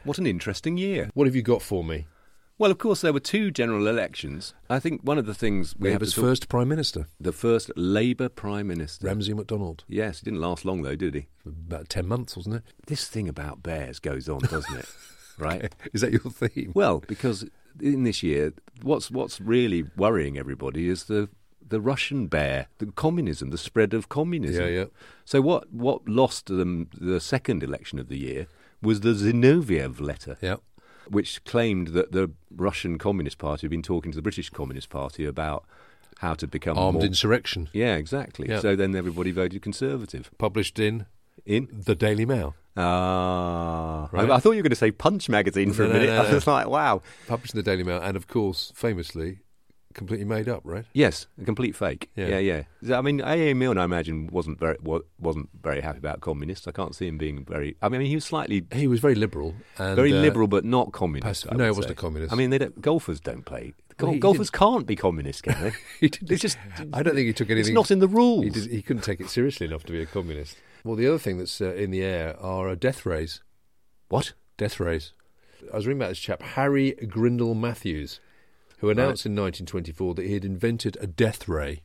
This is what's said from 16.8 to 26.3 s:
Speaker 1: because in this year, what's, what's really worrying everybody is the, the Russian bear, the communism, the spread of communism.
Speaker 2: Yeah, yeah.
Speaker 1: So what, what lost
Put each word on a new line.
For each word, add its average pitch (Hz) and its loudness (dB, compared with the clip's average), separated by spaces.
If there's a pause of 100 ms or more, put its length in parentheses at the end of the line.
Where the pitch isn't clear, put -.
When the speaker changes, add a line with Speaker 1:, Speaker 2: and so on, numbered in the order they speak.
Speaker 1:
because 110 -4 (360)
in 139 2
this 110 0
year, 76 2 (300)
what's, 139 0
what's 127 -6
really 107 2 (120)
worrying 87 2
everybody 67 -4
is 90 -2
the, 104 -2 (360)
the 110 -2
Russian 127 -2
bear, 69 0 (120)
the 107 -6
communism, 107 -2
the 80 -6
spread 107 2
of 110 -2
communism. 139 0
Speaker 2:
Yeah, 87 0
yeah. 90 0 (400)
Speaker 1:
So 139 4
what, 151 2
what 120 -2
lost 120 2